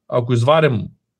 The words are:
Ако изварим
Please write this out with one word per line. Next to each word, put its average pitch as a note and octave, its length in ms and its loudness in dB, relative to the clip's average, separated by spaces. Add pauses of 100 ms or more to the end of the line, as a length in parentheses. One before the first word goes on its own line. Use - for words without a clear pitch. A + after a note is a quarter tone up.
Ако B2+ 260 -2
изварим B2+ 540 0 (320)